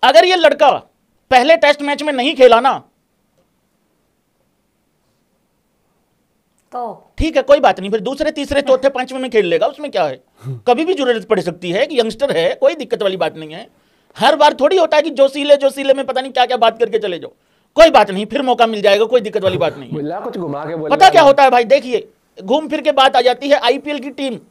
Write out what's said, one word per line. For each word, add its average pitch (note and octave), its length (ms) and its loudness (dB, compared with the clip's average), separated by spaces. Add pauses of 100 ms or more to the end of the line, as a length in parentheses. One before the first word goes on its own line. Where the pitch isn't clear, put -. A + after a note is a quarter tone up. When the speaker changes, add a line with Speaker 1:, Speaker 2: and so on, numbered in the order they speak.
Speaker 1:
अगर C#4+ 220 6
ये F#4 100 2
लड़का D4+ 340 2 (640)
पहले C4 260 4
टेस्ट C#4+ 240 2
मैच C#4+ 220 -6
में D4+ 100 -4
नहीं C4+ 220 -2
खेला A#3+ 240 6
ना, A#3+ 240 -2 (4000)
Speaker 2:
तो A#3 440 -12
Speaker 1:
ठीक D4+ 200 -2
है C4+ 60 0
कोई C#4+ 160 4
बात G3 200 2
नहीं, F#3+ 120 -8
फिर A3 80 -2
दूसरे, C#4 320 -6
तीसरे, C#4+ 300 -4
चौथे, C4 280 0
पांचवें C4 300 -8
में B3+ 120 -8
खेल G#3+ 140 2
लेगा, E3+ 220 -2
उसमें D4 240 -8
क्या F#3+ 120 -2
है? C3 160 -6 (480)
कभी B3 180 0
भी F#4 80 -2
जरूरत B3 340 -2
पड़ G#3 120 0
सकती F3 320 -8
है, G#3 140 -2
कि D#4 140 -6
यंगस्टर A3 380 -4
है, G3 180 -2
कोई E4+ 200 0
दिक्कत A3+ 280 -8
वाली F#3+ 140 -4
बात D#3+ 200 -6
नहीं D#3 160 -16
है। F#3 140 -18 (500)
हर C4+ 180 2
बार D4 180 4
थोड़ी D#4 240 0
होता D#4+ 200 2
है D4 60 2
कि D#4+ 60 -4
जोशीले, C#4+ 480 2
जोशीले C4+ 360 0
में C4+ 120 -2
पता C4 160 -6
नहीं C4 100 -12
क्या B3+ 140 0
क्या B3 120 -4
बात A3+ 220 0
करके G#3+ 200 -2
चले F3+ 200 -6
जाओ। A#2+ 120 -16 (460)
कोई D#4+ 120 8
बात A3 220 4
नहीं, G3 140 -6
फिर A3 160 -6
मौका A#3+ 260 0
मिल A3 140 -6
जाएगा, G#3 240 2
कोई A#3+ 160 2
दिक्कत G3 220 -6
वाली F#3 140 0
बात D#3+ 200 -4
नहीं C3 120 -18
है। D#3 60 -10
Speaker 3:
मुल्ला D3+ 240 -8
कुछ A#3 180 -12
घुमा D3 280 -8
के D#3+ 100 -10
बोल - 140 -8
Speaker 1:
पता C#4+ 160 2
Speaker 3:
रहा F#4+ 40 8
Speaker 1:
क्या E4+ 120 4
Speaker 3:
है। D4 60 6
Speaker 1:
होता C#4 160 4
है C4 60 6
भाई, B3 140 2
देखिए A#3+ 440 0 (360)
घूम C#4 240 -2
फिर D4 140 -6
के C#4+ 100 -2
बात C4+ 240 2
आ C4 60 2
जाती B3 280 -2
है, C#4+ 100 2
आईपीएल C#4 400 -4
की C4 120 -12
टीम B3+ 280 -8 (120)